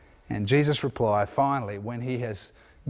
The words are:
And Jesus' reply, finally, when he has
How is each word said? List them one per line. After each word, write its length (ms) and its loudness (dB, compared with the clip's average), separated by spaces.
And 180 -2
Jesus' 340 4
reply, 440 2
finally, 520 -2
when 220 -8
he 180 -4
has 360 -8